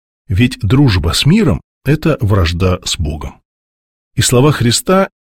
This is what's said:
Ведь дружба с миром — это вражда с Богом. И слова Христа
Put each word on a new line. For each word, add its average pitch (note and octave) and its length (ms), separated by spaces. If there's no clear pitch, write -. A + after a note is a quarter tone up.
Ведь B2 320
дружба F#2 520
с - 140
миром — E3 340
это D3+ 360
вражда F2+ 640
с - 140
Богом. D2+ 440
И - 80
слова C3+ 300
Христа F#3 560